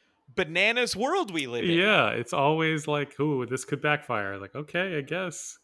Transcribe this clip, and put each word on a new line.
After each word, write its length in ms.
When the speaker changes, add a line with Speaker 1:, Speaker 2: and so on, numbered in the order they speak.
Speaker 1:
bananas 600
world 360
we 140
live 180
in. 60
Speaker 2:
Yeah, 400
it's 220
always 540
like, 340
"Ooh, 260
this 180
could 180
backfire." 560
Like, 160
okay, 440
I 20
guess. 640